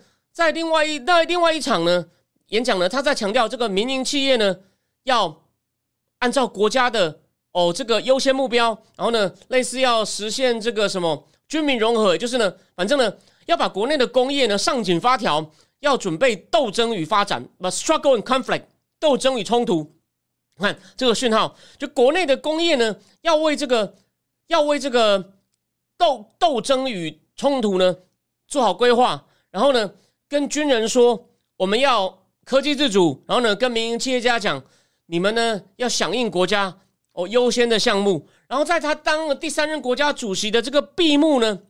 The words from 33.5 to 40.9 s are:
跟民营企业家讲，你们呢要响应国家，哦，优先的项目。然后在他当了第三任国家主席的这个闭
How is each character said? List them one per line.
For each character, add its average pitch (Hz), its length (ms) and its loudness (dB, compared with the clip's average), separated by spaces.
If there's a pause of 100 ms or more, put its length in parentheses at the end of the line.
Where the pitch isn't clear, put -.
跟 247 160 -2
民 226 180 -2
营 233 80 -4
企 254 140 -4
业 254 100 0
家 233 160 0
讲， 170 260 -4 (440)
你 170 120 -2
们 196 140 0
呢 233 260 0 (180)
要 240 120 -2
响 190 260 -2
应 240 140 -2
国 180 160 0
家， 196 320 -2 (360)
哦， 180 140 -6
优 247 220 2
先 240 180 2
的 226 120 2
项 214 200 2
目。 196 280 0 (200)
然 262 120 -4
后 302 40 2
在 320 160 0
他 294 140 -2
当 311 340 -2
了 285 60 0
第 311 160 -6
三 302 180 -2
任 311 140 -6
国 247 140 -2
家 285 180 0
主 214 220 -6
席 208 160 -4
的 233 100 2
这 233 80 -6
个 277 100 2
闭 294 380 2